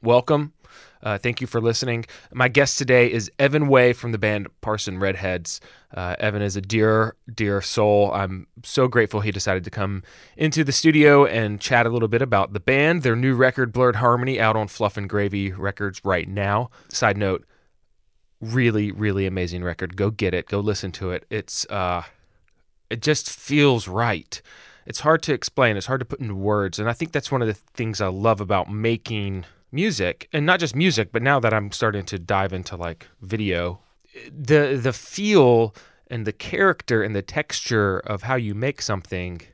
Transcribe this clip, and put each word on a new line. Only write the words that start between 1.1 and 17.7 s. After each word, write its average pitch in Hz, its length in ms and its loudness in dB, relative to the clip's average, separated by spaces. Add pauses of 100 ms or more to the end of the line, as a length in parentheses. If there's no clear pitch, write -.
thank 120 240 -4
you 127 40 -8
for 117 140 -4
listening. 117 460 -2 (260)
My 127 160 2
guest 131 300 4
today 123 340 6
is 117 260 -2
Evan 143 300 2
Way 123 240 8
from 117 200 -6
the 113 60 -4
band 104 280 -2 (160)
Parson 104 360 -4
Redheads. 92 640 -4 (320)
Uh, 90 260 -6
Evan 104 220 -2
is 101 160 -4
a 98 60 -6
dear, 110 520 2 (200)
dear 101 260 -2
soul. 104 540 2
I'm 95 320 -4 (160)
so 127 260 0
grateful 113 320 2
he 104 100 -2
decided 95 340 -2
to 92 60 -12
come 98 340 -6 (340)
into 156 260 0
the 135 80 -2
studio 147 540 8
and 104 340 -2
chat 120 240 2
a 117 60 0
little 117 180 0
bit 117 140 0
about 104 320 0
the 101 60 -4
band, 147 420 0
their 123 120 2
new 127 200 0
record, 127 400 2
Blurred 123 220 2
Harmony, 123 440 2
out 110 160 2
on 107 120 -2
Fluff - 280 -2
and 101 100 -6
Gravy 101 460 -2
Records 98 500 -6
right 90 240 0
now. 101 440 -2 (180)
Side 104 300 0
note, 95 260 -2 (960)